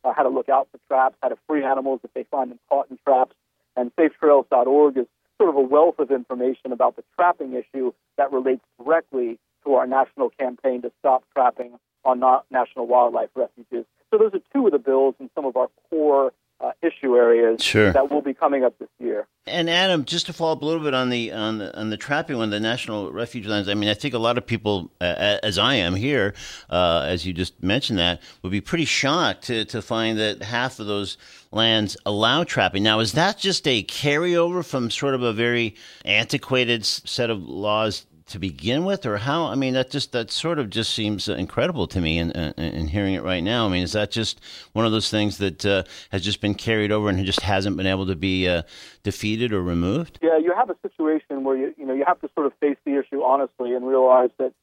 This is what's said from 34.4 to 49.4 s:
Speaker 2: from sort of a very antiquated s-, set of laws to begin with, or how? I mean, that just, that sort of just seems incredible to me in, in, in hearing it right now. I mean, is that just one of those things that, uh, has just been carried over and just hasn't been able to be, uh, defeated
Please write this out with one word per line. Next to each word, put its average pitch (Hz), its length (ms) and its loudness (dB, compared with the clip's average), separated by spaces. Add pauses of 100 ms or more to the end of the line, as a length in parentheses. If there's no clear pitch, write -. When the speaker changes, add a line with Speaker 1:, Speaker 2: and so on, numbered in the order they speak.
Speaker 2:
from 123 280 -4
sort 139 240 -2
of 123 80 -4
a 120 100 0
very 117 420 0 (300)
antiquated 117 760 0
s-, - 240 -4
set 120 240 -4
of 110 140 -4
laws 104 600 -4 (200)
to - 140 -14
begin 95 460 -4
with, 196 200 -4
or 104 120 -2
how? 143 300 -2
I 104 80 -6
mean, 131 180 -2
that 131 180 -2
just, 139 220 -6
that 113 180 -4
sort 165 260 -4
of 123 120 -4
just 110 240 -4
seems 107 340 -2
incredible 110 600 -2
to - 120 -4
me 80 180 0
in, 82 140 -2
in, 80 220 -4
in 80 340 -4
hearing 95 280 -2
it 87 60 -6
right 90 220 -4
now. 113 220 -2
I 101 40 0
mean, 90 140 0
is 85 80 -6
that 104 200 -2
just - 280 -6 (320)
one 113 140 0
of 110 80 0
those 107 180 -2
things 104 280 -2
that, 95 260 -4
uh, 98 180 2 (260)
has 95 140 -4
just 98 160 -4
been 104 160 -2
carried 107 340 -2
over 107 200 0
and 95 160 0
just 95 160 -2
hasn't 98 340 0
been 92 100 -4
able 95 220 0
to 95 80 -2
be, 92 320 0
uh, 87 140 0 (420)
defeated 110 480 -2